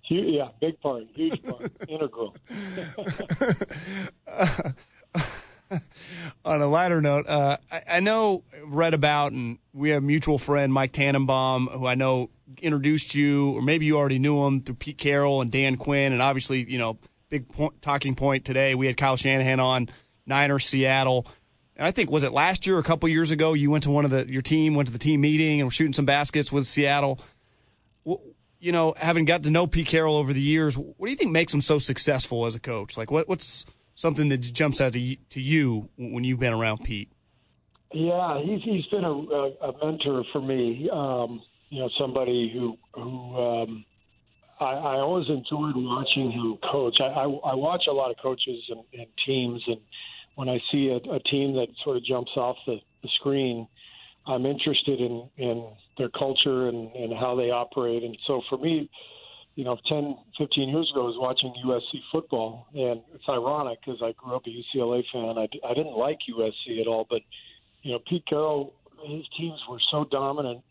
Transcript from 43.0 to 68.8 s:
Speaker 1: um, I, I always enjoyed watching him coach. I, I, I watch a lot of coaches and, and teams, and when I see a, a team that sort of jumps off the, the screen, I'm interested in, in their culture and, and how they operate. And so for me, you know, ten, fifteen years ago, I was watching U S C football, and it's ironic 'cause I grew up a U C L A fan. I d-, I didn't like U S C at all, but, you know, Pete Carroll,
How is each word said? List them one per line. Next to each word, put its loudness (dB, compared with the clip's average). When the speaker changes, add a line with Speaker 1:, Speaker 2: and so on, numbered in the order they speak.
Speaker 1:
um, -4
I, -4
I -2
always 0
enjoyed -2
watching 0
him -2
coach. 0
I, 2
I, 0
I -2
watch 0
a 0
lot 0
of -6
coaches -4
and, -12
and -14
teams, 0
and -2
when -6
I 0
see 2
a, 2
a -2
team 0
that 0
sort -2
of -4
jumps -2
off -2
the, -4
the -12
screen, 0
I'm 0
interested 0
in, -4
in -4
their -4
culture 0
and, -6
and -6
how -2
they 0
operate. -2
And -10
so 0
for -2
me, 0
you -6
know, -2
ten, -2
fifteen 0
years 0
ago, 0
I 0
was -4
watching -2
U 2
S -2
C -8
football, -4
and -2
it's -20
ironic -2
'cause -8
I -2
grew -8
up -8
a -10
U -12
C -2
L 0
A 0
fan. -4
I -2
d-, -12
I 0
didn't -2
like 0
U -2
S -2
C -6
at 0
all, 0
but, -2
you -6
know, -4
Pete -2
Carroll, -2